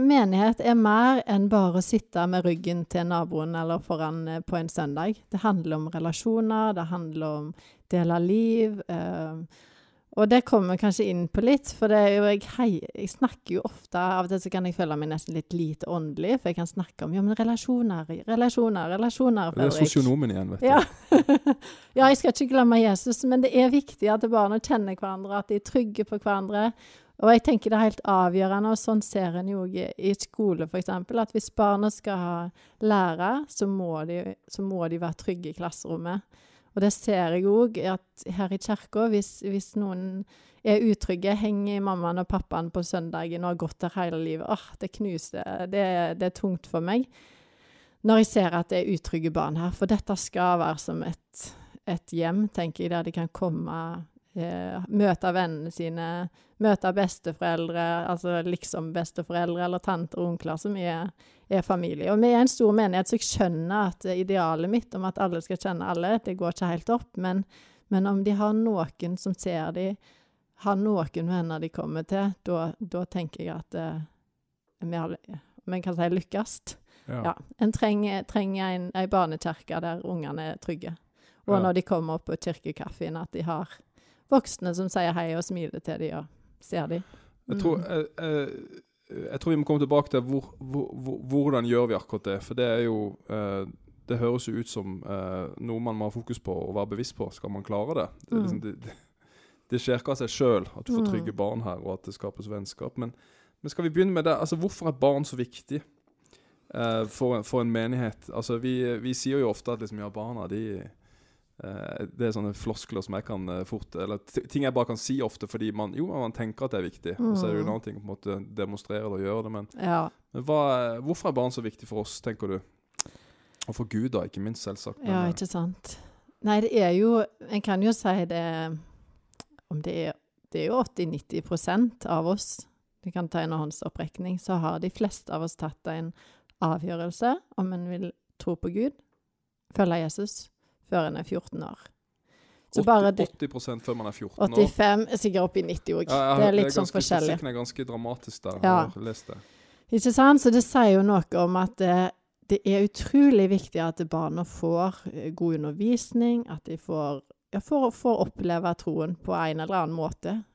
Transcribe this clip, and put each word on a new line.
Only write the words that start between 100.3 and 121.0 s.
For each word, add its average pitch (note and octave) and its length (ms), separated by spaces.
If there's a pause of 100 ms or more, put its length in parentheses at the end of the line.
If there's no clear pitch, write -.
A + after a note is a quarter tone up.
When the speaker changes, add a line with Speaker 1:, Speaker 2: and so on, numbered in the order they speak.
Speaker 2:
at - 80
du - 80
får A2+ 140
Speaker 1:
Mm. G2+ 40
Speaker 2:
trygge G#2+ 240
barn G#2+ 260
her, F#2+ 220
og F#2+ 100
at F#2+ 100
det G2 100
skapes G#2 340
vennskap. G#2 500
Men, A#2+ 160 (500)
men D3+ 60
skal E3+ 140
vi E3+ 60
begynne F#3 240
med E3 120
det? D#3+ 120
Altså, D#3+ 180
hvorfor E3+ 320
er D#3 40
barn C#3 340
så - 100
viktig, B2+ 460 (920)
eh, A2+ 320
for, B2 380
for B2+ 180
en A#2 100
menighet? A2+ 640
Altså, A#2 280
vi, B2 360
vi B2 160
sier C3 260
jo B2 100
ofte A#2+ 240
at A#2 80
liksom, G#2+ 180
ja, G#2 100
barna, A2 380
de, G2+ 340 (800)
eh, G2+ 420 (120)
det A#2+ 100
er A2 80
sånne G#2 220
floskler G#2+ 480
som G2+ 100
jeg G#2 100
kan, F#2+ 240
eh, F2+ 140
fort, - 320
eller G2 300
t-, - 240
ting C#3 140
jeg C3 100
bare B2 120
kan A2+ 120
si C3+ 240
ofte G#2+ 260
fordi G#2+ 260
man, G#2+ 200
jo, D#3+ 140
man C3 260
tenker A2+ 320
at B2+ 60
det G#2+ 100
er F2 80
viktig, - 300
og A3+ 180
så F3+ 100
er - 60
det - 60
jo - 20
en G#2 40
Speaker 1:
Mm. G#2+ 100
Speaker 2:
annen A2+ 80
ting G#2 120
å G2+ 60
på G2+ 80
en G2 60
måte G2 400
demonstrere G#2 480
det G#2+ 80
og F#2+ 80
gjøre G2+ 240
det, A2 80
men, G#2+ 160 (120)
Speaker 1:
Ja. E3+ 300 (240)
Speaker 2:
men B2+ 100
hva, C3 580